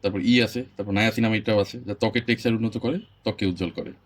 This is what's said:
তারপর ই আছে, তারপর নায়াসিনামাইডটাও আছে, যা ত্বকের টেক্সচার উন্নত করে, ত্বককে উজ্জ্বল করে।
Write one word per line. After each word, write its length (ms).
তারপর 180
ই 220
আছে, 240
তারপর 140
নায়াসিনামাইডটাও 680
আছে, 200
যা 160
ত্বকের 300
টেক্সচার 300
উন্নত 220
করে, 200
ত্বককে 480
উজ্জ্বল 240
করে। 220